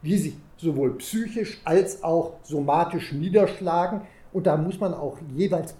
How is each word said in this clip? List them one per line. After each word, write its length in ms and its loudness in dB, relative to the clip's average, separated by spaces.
die 140 2
sich 200 -2
sowohl 400 0
psychisch 680 -6
als 380 2
auch 300 2
somatisch 720 0
niederschlagen. 880 2
Und 160 -2
da 100 4
muss 220 -2
man 140 0
auch 240 -6
jeweils 460 0